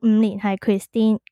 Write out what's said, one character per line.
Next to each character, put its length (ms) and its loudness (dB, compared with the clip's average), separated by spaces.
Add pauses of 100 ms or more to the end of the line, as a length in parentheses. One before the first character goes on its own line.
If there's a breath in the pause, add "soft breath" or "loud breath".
五 60 0
年 320 2
係 180 -4
Christine， 640 -2 (120)